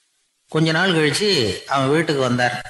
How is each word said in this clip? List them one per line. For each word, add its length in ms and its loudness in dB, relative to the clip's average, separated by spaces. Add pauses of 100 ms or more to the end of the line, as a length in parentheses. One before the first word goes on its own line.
(500)
கொஞ்ச 220 0
நாள் 220 2
கழிச்சு 680 0
அவன் 280 0
வீட்டுக்கு 300 0
வந்தார், 480 0